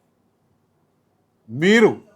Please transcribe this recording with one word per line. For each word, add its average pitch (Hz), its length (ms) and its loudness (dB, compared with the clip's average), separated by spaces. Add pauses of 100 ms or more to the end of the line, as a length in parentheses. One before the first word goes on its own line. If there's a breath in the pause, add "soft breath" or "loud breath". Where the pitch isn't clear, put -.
(1500)
మీరు 180 420 0 (260)